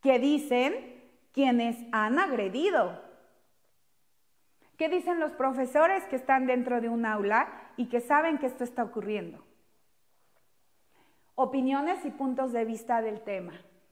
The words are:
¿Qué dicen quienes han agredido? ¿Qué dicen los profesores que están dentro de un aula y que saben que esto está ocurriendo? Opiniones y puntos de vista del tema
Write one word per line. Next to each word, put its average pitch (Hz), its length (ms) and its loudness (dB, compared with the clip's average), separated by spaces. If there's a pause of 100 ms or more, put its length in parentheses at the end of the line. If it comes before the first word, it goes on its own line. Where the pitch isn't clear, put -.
¿Qué 262 180 6
dicen 277 800 0 (320)
quienes 240 440 2 (160)
han 226 260 2
agredido? 247 800 0 (1800)
¿Qué 320 120 -2
dicen 349 320 0
los 311 100 -2
profesores 294 760 2
que 262 100 -4
están 262 300 2
dentro 247 340 0
de 233 80 -4
un 233 180 -2
aula 214 420 0 (280)
y 247 100 -2
que 240 140 -2
saben 302 380 2
que 294 80 -2
esto 247 180 -4
está 240 180 -6
ocurriendo? 202 640 -6 (1900)
Opiniones 277 680 0
y 277 60 -4
puntos 262 400 -2
de 233 140 -2
vista 226 380 -2
del 214 180 -4
tema 180 320 -8 (400)